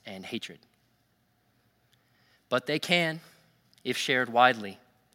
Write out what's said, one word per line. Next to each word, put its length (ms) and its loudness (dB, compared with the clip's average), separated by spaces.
and 180 -14
hatred. 320 -10
But 160 0
they 140 -2
can, 400 0
if 140 -4
shared 320 0
widely 500 4